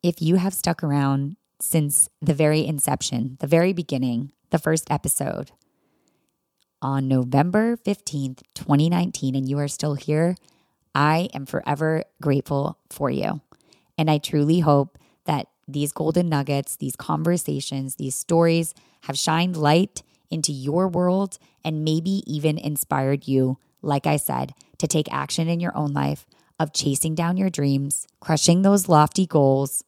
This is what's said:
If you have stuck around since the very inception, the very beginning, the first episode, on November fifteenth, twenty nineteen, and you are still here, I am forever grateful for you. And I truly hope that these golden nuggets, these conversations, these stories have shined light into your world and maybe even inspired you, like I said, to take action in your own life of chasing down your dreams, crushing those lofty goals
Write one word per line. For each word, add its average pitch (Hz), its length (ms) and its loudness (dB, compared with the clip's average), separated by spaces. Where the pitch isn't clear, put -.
If 175 180 0
you 165 140 4
have 190 180 2
stuck - 300 -4
around 139 540 0
since - 480 0
the 151 140 2
very 151 300 4
inception, 135 760 -2
the 147 60 -6
very 170 260 4
beginning, 135 580 -4
the 165 80 2
first 160 300 -2
episode, - 640 -4
on 135 260 -2
November 151 720 2
fifteenth, 139 680 -6
twenty 151 360 2
nineteen, 175 460 -2
and 135 140 -2
you 139 80 -2
are 143 100 -2
still 147 280 -4
here, 160 400 0
I 160 400 2
am 139 140 -8
forever 156 560 -2
grateful 139 560 -2
for 143 180 -2
you. - 320 -4
And 156 120 0
I 151 100 4
truly 151 400 2
hope 147 380 2
that 147 220 -2
these 143 240 -4
golden 165 380 0
nuggets, 139 460 -2
these 135 200 -8
conversations, 147 1000 -4
these 131 200 -8
stories 165 580 0
have 139 160 -8
shined 170 400 -2
light 156 460 2
into 160 220 -4
your 143 360 -2
world 180 520 0
and 156 200 -4
maybe 165 380 0
even 151 280 0
inspired 139 680 -2
you, 131 300 2
like 143 240 -2
I 151 120 2
said, 135 360 -4
to 160 100 -2
take 151 240 -2
action 143 360 -4
in 170 120 -2
your 175 160 -4
own 147 160 -4
life 143 360 -4
of - 120 -2
chasing 143 440 -2
down 170 200 -2
your 190 140 0
dreams, 139 580 -2
crushing 170 420 4
those 196 260 4
lofty 156 380 6
goals 139 640 2